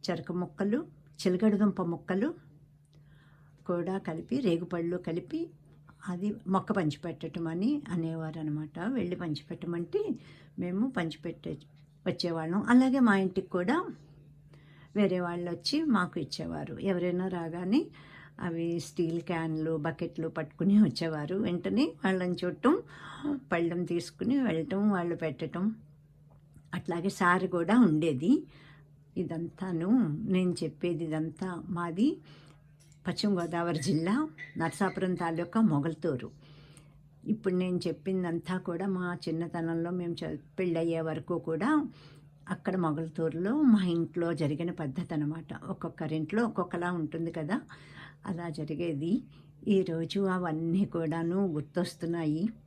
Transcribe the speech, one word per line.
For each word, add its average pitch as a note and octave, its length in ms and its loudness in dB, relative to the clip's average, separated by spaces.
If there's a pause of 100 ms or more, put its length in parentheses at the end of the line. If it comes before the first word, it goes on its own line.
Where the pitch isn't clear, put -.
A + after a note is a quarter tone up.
చెరక F3 340 -4
ముక్కలు, G3+ 400 -2 (400)
చిలకడదుంప G3 600 4 (120)
ముక్కలు G3 380 0 (1400)
కూడా F3 260 0 (140)
కలిపి, E3+ 280 -4 (100)
రేగుపళ్ళు E3+ 500 0 (100)
కలిపి F3 320 -4 (720)
అది F3+ 180 -2 (260)
మొక్క F#3+ 240 0
పంచిపెట్టడం E3 720 -4
అని F#3+ 180 0 (240)
అనేవారు D#3+ 480 -4
అనమాట. D3+ 340 -4 (200)
వెళ్ళి F3+ 260 -2
పంచిపెట్టమంటే E3+ 760 -4 (640)
మేము F3+ 220 0 (120)
పంచిపెట్టే E3 560 -6 (540)
వచ్చేవాళ్ళం. E3+ 540 -2 (120)
అలాగే C4 360 6
మా G3+ 60 8 (100)
ఇంటికి F#3 320 -2
కూడా F3+ 200 2 (1200)
వేరే F#3 220 4
వాళ్ళు F3 340 -4
వచ్చి E3+ 220 -2 (200)
మాకు F3+ 280 2
ఇచ్చేవారు. D#3+ 500 -8 (160)
ఎవరైనా F3+ 360 0 (120)
రాగానే F3 420 0 (680)
అవి E3+ 220 -2 (180)
స్టీల్ E3 340 -2 (100)
క్యాన్లు, D#3+ 420 -2 (140)
బకెట్లు E3 500 -4
పట్టుకుని E3 400 2 (100)
వచ్చేవారు. D#3+ 500 -2 (100)
వెంటనే F#3+ 380 2 (200)
వాళ్ళని F3+ 360 2
చూడటం, F3+ 340 2 (760)
పళ్ళెం E3+ 320 0 (100)
తీసుకుని F#3 440 -2 (100)
వెళ్ళటం, E3 340 0 (140)
వాళ్ళు F3 300 0
పెట్టటం. E3 420 -2 (1120)
అట్లాగే E3+ 320 -2 (100)
సారి F3+ 360 4
కూడా F3 180 4 (140)
ఉండేది. D#3 440 4 (920)
ఇదంతాను E3+ 680 -4 (440)
నేను F#3 280 4
చెప్పేది, D#3+ 480 -2
ఇదంతా D#3 380 -4 (280)
మాది F3 320 2 (960)
పశ్చిమ F3+ 320 0
గోదావరి E3+ 480 0
జిల్లా E3+ 280 2 (440)
నరసాపురం F#3 560 0
తాలూకా E3+ 440 -2 (140)
మొగల్తూరు. D3 560 0 (1040)
ఇప్పుడు F#3 300 0
నేను F3+ 240 0
చెప్పిందంతా F3 680 -2 (140)
కూడా F3+ 180 -2 (100)
మా F3+ 100 -2 (180)
చిన్నతనంలో E3 760 -2
మేము E3+ 220 -2
చ-, D#3 200 -6 (180)
పెళ్ళయ్యే E3 500 0
వరకు D#3+ 260 -4 (140)
కూడా D#3+ 200 0 (840)
అక్కడ F#3 200 -4 (120)
మొగల్తూరులో E3 640 -2 (200)
మా G#3 80 8 (160)
ఇంట్లో E3+ 320 0 (140)
జరిగిన D3+ 280 0 (100)
పద్ధతి D#3 360 -4
అనమాట. D3+ 320 -4 (240)
ఒక్కొక్కరింట్లో D#3+ 760 -2
ఒక్కొక్కలా F3 420 -2 (100)
ఉంటుంది E3 380 -4
కదా, D#3+ 180 -2 (720)
అలా E3+ 180 -4 (120)
జరిగేది. D#3 540 -2 (640)
ఈరోజు E3 440 0 (160)
అవన్నీ E3 480 0 (100)
కూడాను E3+ 460 0 (160)
గుర్తొస్తున్నాయి. E3 880 -2 (220)